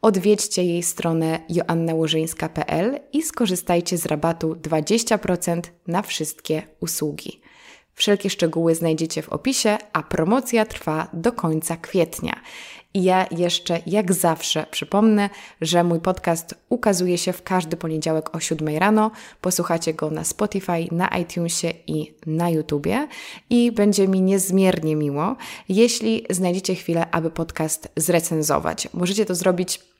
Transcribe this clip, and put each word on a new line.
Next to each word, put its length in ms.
odwiedźcie 600
jej 180
stronę 560
joanna 460
łożyńska 540
p 200
l 320
i 100
skorzystajcie 760
z 80
rabatu 480
dwadzieścia 640
procent 540
na 160
wszystkie 600
usługi. 600
Wszelkie 360
szczegóły 440
znajdziecie 480
w 60
opisie, 500
a 100
promocja 640
trwa 460
do 200
końca 440
kwietnia. 640
I 100
ja 260
jeszcze, 560
jak 260
zawsze, 580
przypomnę, 600
że 240
mój 160
podcast 540
ukazuje 500
się 140
w 100
każdy 340
poniedziałek 600
o 40
siódmej 380
rano. 320
Posłuchacie 540
go 160
na 140
Spotify, 480
na 180
iTunesie 640
i 280
na 240
YouTubie. 580
I 220
będzie 360
mi 140
niezmiernie 720
miło, 400
jeśli 640
znajdziecie 440
chwilę, 360
aby 200
podcast 680
zrecenzować. 1000
Możecie 320
to 80
zrobić 460